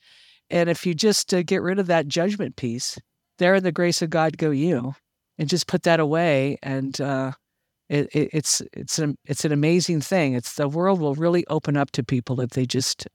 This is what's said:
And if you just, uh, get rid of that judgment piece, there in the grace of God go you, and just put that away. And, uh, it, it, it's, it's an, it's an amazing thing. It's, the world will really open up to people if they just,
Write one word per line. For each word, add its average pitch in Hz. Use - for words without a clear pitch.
And 170
if 165
you 175
just, 202
uh, 180
get 185
rid 185
of 196
that 165
judgment 185
piece, 120
there 180
in 190
the 185
grace 175
of 170
God 160
go 156
you, 139
and 151
just 175
put 180
that 165
away. 147
And, 135
uh, 135
it, 143
it, 151
it's, -
it's -
an, 147
it's -
an 156
amazing 160
thing. 143
It's, 123
the 147
world 175
will 147
really 170
open 151
up 139
to -
people 123
if 123
they 131
just, -